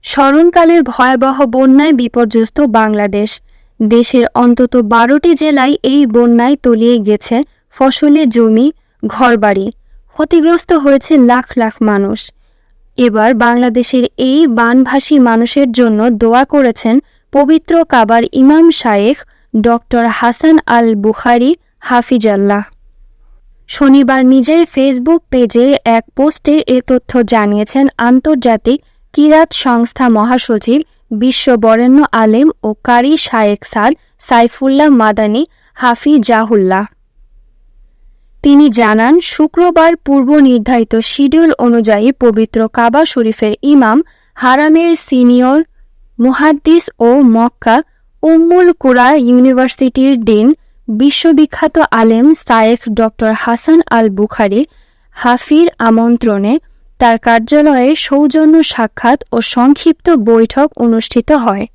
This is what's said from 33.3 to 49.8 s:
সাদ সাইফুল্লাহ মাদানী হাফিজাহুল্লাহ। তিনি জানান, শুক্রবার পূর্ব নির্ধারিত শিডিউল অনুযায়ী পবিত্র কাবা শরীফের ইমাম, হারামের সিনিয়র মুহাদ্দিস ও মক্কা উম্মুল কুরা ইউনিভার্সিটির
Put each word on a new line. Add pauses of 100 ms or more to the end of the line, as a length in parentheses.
সাদ (260)
সাইফুল্লাহ
মাদানী (280)
হাফিজাহুল্লাহ। (1600)
তিনি
জানান,
শুক্রবার
পূর্ব
নির্ধারিত
শিডিউল
অনুযায়ী
পবিত্র
কাবা
শরীফের
ইমাম, (300)
হারামের
সিনিয়র (560)
মুহাদ্দিস (100)
ও
মক্কা (420)
উম্মুল
কুরা
ইউনিভার্সিটির